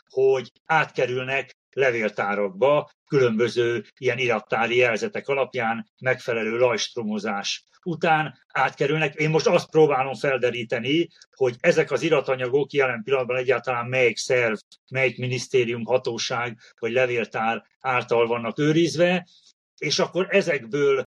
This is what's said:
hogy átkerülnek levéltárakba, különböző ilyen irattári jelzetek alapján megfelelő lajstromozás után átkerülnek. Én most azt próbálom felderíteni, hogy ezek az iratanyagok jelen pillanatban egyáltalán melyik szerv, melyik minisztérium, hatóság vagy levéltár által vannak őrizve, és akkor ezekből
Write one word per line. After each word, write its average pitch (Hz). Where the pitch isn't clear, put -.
hogy 131
átkerülnek 135
levéltárakba, 113
különböző 117
ilyen 123
irattári 117
jelzetek 113
alapján 117
megfelelő 117
lajstromozás 107
után 156
átkerülnek. 147
Én 156
most 156
azt 175
próbálom 139
felderíteni, 123
hogy 123
ezek 160
az 127
iratanyagok 135
jelen 127
pillanatban 127
egyáltalán 123
melyik 123
szerv, 120
melyik 131
minisztérium, 123
hatóság 120
vagy 113
levéltár 117
által 120
vannak 117
őrizve, 165
és 151
akkor 185
ezekből 139